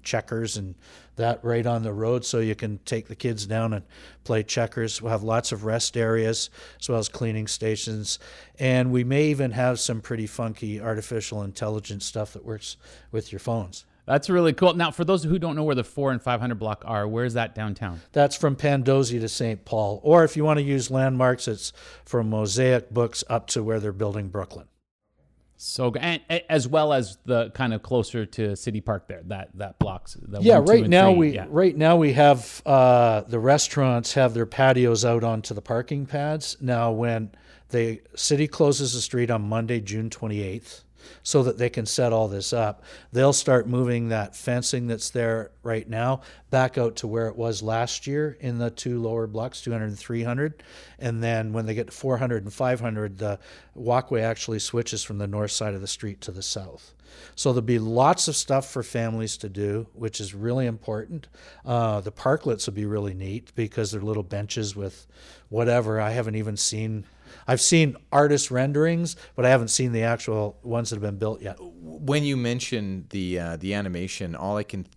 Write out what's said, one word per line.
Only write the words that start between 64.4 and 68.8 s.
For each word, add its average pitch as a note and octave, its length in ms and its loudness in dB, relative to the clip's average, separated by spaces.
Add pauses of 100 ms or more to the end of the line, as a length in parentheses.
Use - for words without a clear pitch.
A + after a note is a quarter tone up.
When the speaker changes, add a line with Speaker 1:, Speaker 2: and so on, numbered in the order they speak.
Speaker 1:
with G2 320 -10 (420)
whatever. A2+ 520 2
I G#2+ 100 0
haven't A2 240 -2
even G#2+ 220 -4
seen, A2 500 -4 (400)
I've B2+ 140 2
seen D#3+ 360 4 (160)
artist D3 380 4
renderings, D3+ 640 0 (180)